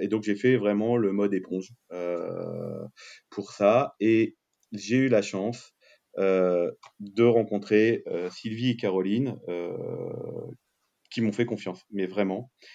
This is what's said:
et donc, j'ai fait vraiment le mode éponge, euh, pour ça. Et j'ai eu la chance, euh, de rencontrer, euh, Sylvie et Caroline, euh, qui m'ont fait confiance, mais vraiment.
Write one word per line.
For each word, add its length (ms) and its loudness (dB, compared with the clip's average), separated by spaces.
et 80 -2
donc, 140 -2
j'ai 140 -2
fait 200 4
vraiment 400 2
le 160 2
mode 220 0
éponge, 340 -4
euh, 880 -6
pour 220 -10
ça. 480 4
Et 360 4
j'ai 240 -2
eu 120 4
la 140 6
chance, 500 -6
euh, 520 4
de 240 2
rencontrer, 800 4
euh, 240 -4
Sylvie 400 -4
et 60 -2
Caroline, 640 -2
euh, 240 -6
qui 100 -6
m'ont 120 2
fait 120 0
confiance, 460 -8
mais 160 -2
vraiment. 440 -2